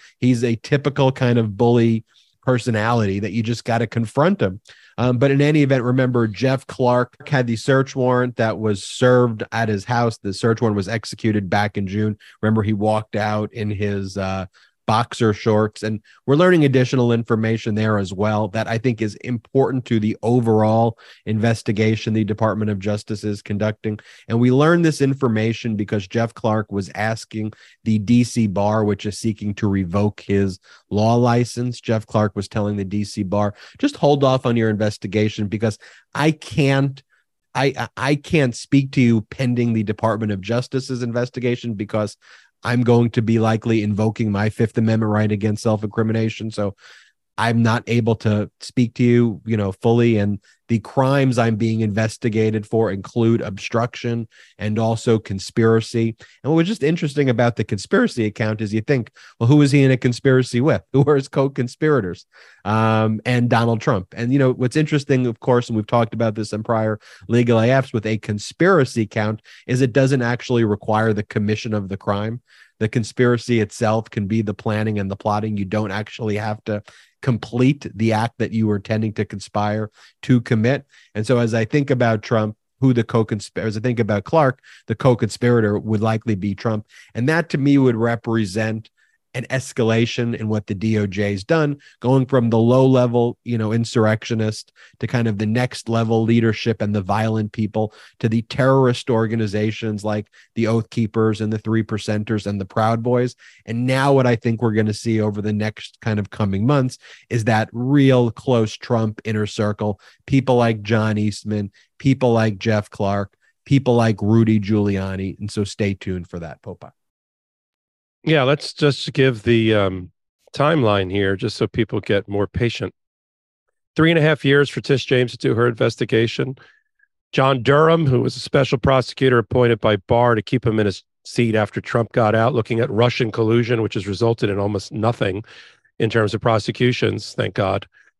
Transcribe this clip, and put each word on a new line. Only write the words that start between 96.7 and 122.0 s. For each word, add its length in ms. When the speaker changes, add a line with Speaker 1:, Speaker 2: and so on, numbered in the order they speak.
Speaker 1:
and 140
the 80
violent 480
people 420
to 80
the 160
terrorist 680
organizations 920
like 280
the 100
Oath 240
Keepers 500
and 140
the 60
Three 240
Percenters 640
and 120
the 60
Proud 380
Boys. 320
And 180
now 260
what 140
I 100
think 280
we're 80
gonna 220
see 280
over 180
the 140
next 480
kind 160
of 140
coming 340
months 320
is 140
that 280
real 600
close 440
Trump 480
inner 220
circle, 540
people 300
like 260
John 380
Eastman, 520
people 340
like 240
Jeff 320
Clark, 460
people 300
like 240
Rudy 400
Giuliani. 800
And 140
so 120
stay 300
tuned 340
for 120
that, 240
Popa. 300
Speaker 2:
Yeah, 200
let's 300
just 400
give 300
the, 300
um, 380
timeline 560
here, 280
just 180
so 100
people 360